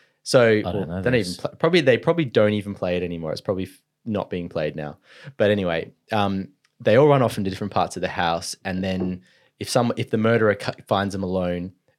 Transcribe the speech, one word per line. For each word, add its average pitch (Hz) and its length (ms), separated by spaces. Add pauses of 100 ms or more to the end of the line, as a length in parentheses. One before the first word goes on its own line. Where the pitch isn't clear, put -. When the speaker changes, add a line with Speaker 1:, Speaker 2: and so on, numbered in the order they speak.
(240)
Speaker 1:
So, 127 260
Speaker 2:
I 107 140
don't 90 120
Speaker 1:
well, 98 100
Speaker 2:
know 82 120
Speaker 1:
they 95 60
don't 123 100
Speaker 2:
this. 101 160 (100)
Speaker 1:
even - 20
pl-, - 160
probably, 170 240
they 131 160
probably 165 280
don't 107 280
even 101 220
play 90 220
it 90 60
anymore. 85 280
It's 82 80
probably 95 240
f-, - 180 (220)
not 104 260
being 87 200
played 78 260
now. 73 220 (400)
But 104 120
anyway, 90 440 (180)
um, 98 380 (320)
they 110 160
all 147 100
run 139 140
off 113 160
into 98 120
different 95 220
parts 87 240
of 87 60
the 90 80
house, 85 440 (120)
and 92 180
then 92 380 (380)
if - 100
some, 120 260
if - 140
the 113 80
murderer 110 380
cu-, - 180 (120)
finds 98 280
them 98 100
alone, 90 480 (280)